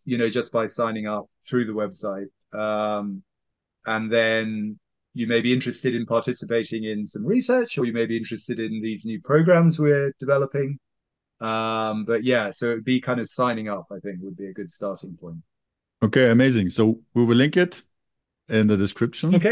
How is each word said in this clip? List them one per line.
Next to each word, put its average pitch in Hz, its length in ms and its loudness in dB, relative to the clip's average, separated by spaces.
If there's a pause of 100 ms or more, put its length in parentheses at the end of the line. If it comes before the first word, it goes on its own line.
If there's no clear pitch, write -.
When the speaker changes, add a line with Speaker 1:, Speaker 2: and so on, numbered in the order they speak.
Speaker 1:
you 123 120 -2
know, 117 140 2
just 117 200 -4
by 113 140 0
signing 110 420 -4
up 104 180 -4 (220)
through 123 180 0
the 110 80 -6
website. 101 540 -6 (320)
Um, 107 640 -2 (640)
and 110 260 -4
then 110 680 0 (340)
you 117 140 -4
may 117 140 2
be 120 120 2
interested 127 400 -2
in 117 140 -4
participating 117 800 -2
in 107 200 -4
some 104 180 -10
research, 240 540 0
or 135 80 0
you 117 80 -2
may 113 140 0
be 113 100 -2
interested 113 420 -8
in 110 220 -6
these 107 240 -6
new 110 160 -6
programs 165 560 6
we're 143 420 2
developing. 139 600 0 (600)
Um, 110 680 -2
but 113 180 0
yeah, 120 280 2
so 120 200 -4
it'd 113 140 -4
be 127 160 2
kind 123 180 -2
of 107 80 -6
signing 117 400 -2
up, 98 240 -6
I 98 80 -12
think, 98 220 -10
would 92 160 -12
be 98 100 -12
a 95 60 -14
good 90 180 -12
starting 95 480 -10
point. 82 180 -14 (680)
Speaker 2:
Okay, 120 260 4
amazing. 117 400 4
So 113 300 2 (160)
we 120 100 4
will 117 100 4
link 147 220 4
it 180 260 2 (640)
in 107 200 4
the 107 100 4
description 120 580 0
Speaker 1:
Okay, 175 160 4